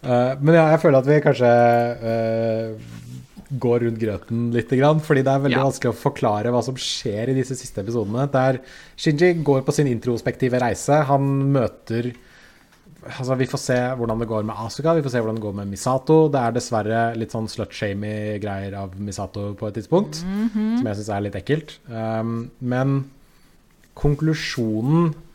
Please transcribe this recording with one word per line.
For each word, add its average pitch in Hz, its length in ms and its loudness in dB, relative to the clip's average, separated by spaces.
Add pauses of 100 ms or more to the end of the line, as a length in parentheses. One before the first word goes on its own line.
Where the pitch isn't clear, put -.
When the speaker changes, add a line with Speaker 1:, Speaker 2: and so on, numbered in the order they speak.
Speaker 1:
Eh, 127 380 2
men 156 140 6
ja, 165 160 8
jeg 160 100 4
føler 147 160 6
at 127 80 4
vi 147 160 6
kanskje, 123 300 4 (500)
eh, 113 1600 -4
går 120 220 2
rundt 113 160 -2
grøten 113 520 -4
litt 117 180 0
grann, 143 300 4
fordi 143 240 2
det 131 40 2
er 135 120 2
veldig 135 200 0
Speaker 2:
Ja. 135 60 0
Speaker 1:
vanskelig 127 280 0
å 135 180 -2
forklare 107 400 0
hva 123 120 2
som 131 120 -6
skjer 113 540 -6
i 135 60 0
disse 131 200 -2
siste - 280 -10
episodene. 117 480 -2
Der 131 280 2 (380)
Shinji 165 460 2
går 139 200 2
på 147 100 -2
sin 147 140 2
introspektive 123 720 0
reise, 143 460 2
han 139 480 2
møter, 120 600 -2 (920)
altså, 131 320 -4
vi 131 80 2
får - 140 -6
se - 140 -2 (220)
hvordan 113 240 -2
det 117 80 -2
går 110 180 -2
med 110 100 -6
Asuka, 139 400 -2
vi 160 60 2
får 135 100 -4
se 120 80 0
hvordan 110 160 -2
det 113 80 -6
går 104 100 -6
med 101 160 -6
Misato. 139 640 2
Det 139 100 0
er 117 100 0
dessverre 117 680 0
litt 113 140 -4
sånn 110 160 -4
slut-shamey 104 920 -6
greier 98 340 -6
av 98 220 -10
Misato 101 560 -8
på 107 140 -8
et 104 80 -8
tidspunkt, 160 480 -2
Speaker 2:
Mhm. 214 540 -2
Speaker 1:
som 247 100 0
jeg 104 80 -2
synes 107 140 -8
er 101 120 -2
litt 101 140 -4
ekkelt. 151 420 -4 (140)
Ehm, 113 580 -4 (120)
men 135 440 0 (880)
konklusjonen 147 1200 0 (220)